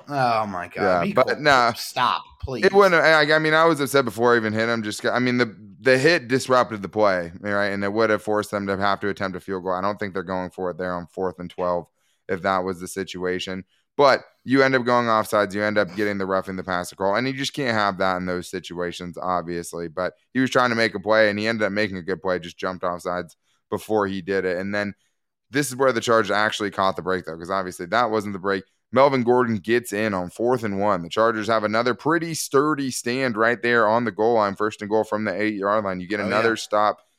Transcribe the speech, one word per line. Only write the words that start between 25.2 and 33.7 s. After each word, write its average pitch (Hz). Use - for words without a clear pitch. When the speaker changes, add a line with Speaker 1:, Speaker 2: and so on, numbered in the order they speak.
Speaker 2:
this 131
is 127
where 135
the 113
Chargers 110
actually 104
caught 95
the 87
break, 90
though, 80
'cause 85
obviously 92
that 113
wasn't 104
the 95
break. 98
Melvin 135
Gordon 120
gets 117
in 104
on 90
fourth 117
and 98
one. 98
The 85
Chargers 107
have 110
another 117
pretty 165
sturdy 139
stand 123
right 113
there 120